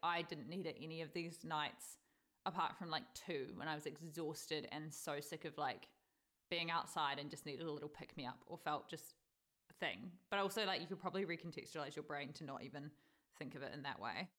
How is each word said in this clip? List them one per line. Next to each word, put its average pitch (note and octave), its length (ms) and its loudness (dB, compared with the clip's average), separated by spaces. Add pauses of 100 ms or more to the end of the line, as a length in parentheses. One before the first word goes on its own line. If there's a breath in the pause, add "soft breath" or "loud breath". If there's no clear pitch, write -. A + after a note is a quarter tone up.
I E3+ 200 6
didn't D#3+ 260 -4
need F3+ 180 0
it - 140 0
any D#3+ 220 -2
of D#3+ 100 -4
these E3+ 320 0
nights D3+ 540 0 (480 soft breath)
apart E3+ 320 4
from, F3 120 -4
like, D#3 120 2 (120)
two C#3+ 320 0 (100)
when - 120 -2
I D#3 60 4
was D3+ 120 -2
exhausted D#3 840 -2
and D#3 200 -4
so D3 280 -2
sick D#3 240 -6
of, D3+ 140 -4
like, C3 300 0 (640)
being E3+ 200 2
outside D#3 480 4
and C#3+ 120 -2
just D3 160 -6
needed C#3+ 200 -2
a D#3+ 40 2
little D3 200 0
pick - 260 -10
me C#3 100 -4
up B2 200 -4
or E3+ 120 -6
felt D3+ 300 2
just - 260 -8 (560)
a - 40 -20 (100)
thing. A#2+ 260 2 (200)
But G3+ 80 6
also, G3 260 6
like, F#3+ 160 4
you E3+ 60 -4
could F#3 140 -4
probably F#3+ 260 4
recontextualize D#3+ 680 -2
your D3+ 80 -2
brain D3 300 -2
to D#3+ 100 -8
not C3+ 180 -4
even C#3 280 -6 (480 soft breath)
think C3+ 160 -4
of C3+ 80 -4
it C#3 120 -4
in C#3+ 80 -4
that C#3 180 -2
way. A2+ 280 0 (100)